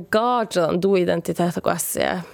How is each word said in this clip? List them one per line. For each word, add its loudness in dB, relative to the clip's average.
garden, 0
du 4
identitet 0
och 0
jag -2
ser. -2